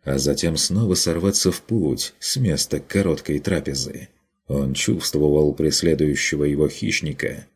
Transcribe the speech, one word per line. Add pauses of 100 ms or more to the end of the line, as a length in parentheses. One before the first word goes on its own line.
а
затем
снова
сорваться
в
путь
с
места
короткой
трапезы. (400)
Он
чувствовал
преследующего
его
хищника,